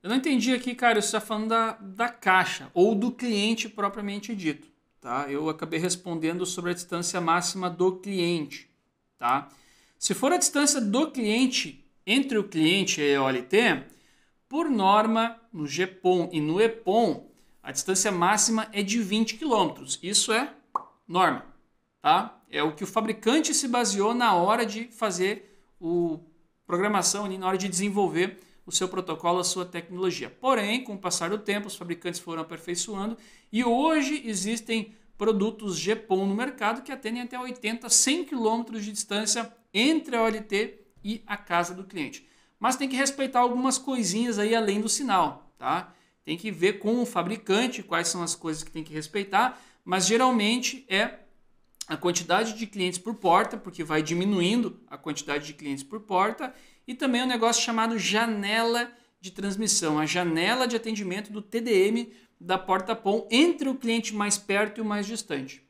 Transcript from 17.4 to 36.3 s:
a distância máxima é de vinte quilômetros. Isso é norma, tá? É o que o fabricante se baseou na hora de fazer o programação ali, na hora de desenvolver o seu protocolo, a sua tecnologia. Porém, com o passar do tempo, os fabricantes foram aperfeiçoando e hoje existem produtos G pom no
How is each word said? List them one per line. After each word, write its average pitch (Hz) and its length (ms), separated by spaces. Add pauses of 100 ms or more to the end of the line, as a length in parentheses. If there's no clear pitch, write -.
a - 100
distância 190 400
máxima 208 600
é 202 80
de 202 180
vinte 214 380
quilômetros. 180 640
Isso 196 320
é 262 180 (560)
norma, 165 380 (560)
tá? 180 360 (120)
É 147 120
o 156 120
que 196 100
o - 20
fabricante 226 680
se - 120
baseou 220 460
na 240 220
hora 208 320
de 220 220
fazer 196 760 (160)
o 170 400 (460)
programação 202 580
ali, 190 140
na 190 80
hora 190 100
de 190 140
desenvolver 190 680 (280)
o 165 60
seu 185 160
protocolo, 180 500
a 180 60
sua 180 200
tecnologia. 175 680 (100)
Porém, 240 440
com 214 100
o 190 40
passar 175 320
do 214 80
tempo, 208 280
os 196 100
fabricantes 175 440
foram 165 220
aperfeiçoando 190 720 (360)
e 220 120
hoje 277 600
existem 220 680 (220)
produtos 208 640
G 185 180
pom 196 300
no 196 80